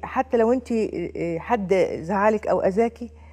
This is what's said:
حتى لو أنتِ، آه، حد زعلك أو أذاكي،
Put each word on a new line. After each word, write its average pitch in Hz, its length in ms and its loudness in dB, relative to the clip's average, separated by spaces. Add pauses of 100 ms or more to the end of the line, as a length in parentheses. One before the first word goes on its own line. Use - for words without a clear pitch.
حتى 262 320 -2
لو 226 160 4
أنتِ، 254 200 -2
آه، 170 640 -4
حد 196 360 0 (280)
زعلك 208 440 0
أو 185 140 2
أذاكي، 226 500 0 (220)